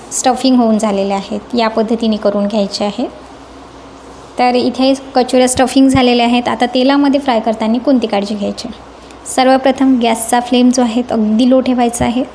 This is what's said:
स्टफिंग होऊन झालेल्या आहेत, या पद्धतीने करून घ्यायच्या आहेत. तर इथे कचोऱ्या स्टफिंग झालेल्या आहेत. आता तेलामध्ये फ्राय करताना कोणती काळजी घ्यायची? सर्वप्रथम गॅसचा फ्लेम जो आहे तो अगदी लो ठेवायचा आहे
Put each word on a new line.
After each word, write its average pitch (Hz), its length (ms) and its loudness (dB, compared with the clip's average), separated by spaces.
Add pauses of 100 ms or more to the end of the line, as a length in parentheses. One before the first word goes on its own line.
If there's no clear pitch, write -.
(120)
स्टफिंग 254 460 0
होऊन 220 200 2
झालेल्या 196 400 -2
आहेत, 208 380 -8
या 226 120 0
पद्धतीने 220 500 -2
करून 202 300 -2
घ्यायच्या 202 400 -4
आहेत. 247 220 -6 (1300)
तर 247 160 2
इथे 262 380 0 (220)
कचोऱ्या 254 340 2
स्टफिंग 269 400 2
झालेल्या 247 360 2
आहेत. 240 220 0
आता 233 180 -2
तेलामध्ये 277 540 2
फ्राय 240 200 0
करताना 220 380 -2
कोणती 240 300 0
काळजी 202 280 -2
घ्यायची? 202 340 -6 (580)
सर्वप्रथम 262 720 2
गॅसचा 233 400 0
फ्लेम 247 300 2
जो 254 120 2
आहे 240 200 0
तो 247 120 -4
अगदी 220 360 2
लो 262 100 4
ठेवायचा 247 460 0
आहे 247 180 -2 (120)